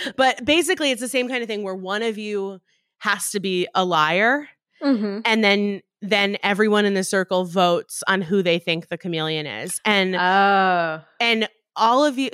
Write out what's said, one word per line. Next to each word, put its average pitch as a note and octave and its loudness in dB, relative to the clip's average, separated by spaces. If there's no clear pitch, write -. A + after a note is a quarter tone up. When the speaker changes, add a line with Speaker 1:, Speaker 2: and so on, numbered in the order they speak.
Speaker 1:
But C4 0
basically, D4+ 0
it's A#3 -4
the B3 -6
same B3 -2
kind B3 -6
of A3+ -8
thing G#3 -6
where F#3+ -8
one F#3+ -6
of A3 -4
you G3 -6
has G3+ -4
to G3+ -4
be F3+ -2
a F#3 2
liar, F#3 2
Speaker 2:
Mm-hmm. G#3+ 0
Speaker 1:
and A3+ 2
then, G3+ 2
then G3+ 0
everyone G#3 2
in G3+ 2
the F#3+ 0
circle F#3 0
votes F3 0
on F#3+ 2
who F#3+ 0
they F3 2
think E3+ -4
the E3+ -8
chameleon D#3 -4
is. B2 -10
And G3 2
Speaker 2:
Oh. F#3 2
Speaker 1:
and A3+ 0
all A#3+ 4
of C4+ 0
you, C4+ -2